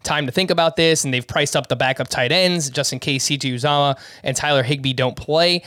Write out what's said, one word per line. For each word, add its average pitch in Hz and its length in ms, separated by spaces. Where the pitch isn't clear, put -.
time 147 240
to 123 60
think 190 180
about 165 260
this, 160 300
and 135 80
they've 123 120
priced - 300
up 143 120
the 131 80
backup 131 320
tight 127 240
ends 175 400
just 135 200
in 127 80
case 135 260
C 147 120
J 135 140
Uzomah 143 460
and 139 120
Tyler 143 280
Higbee 135 300
don't 127 220
play. 175 520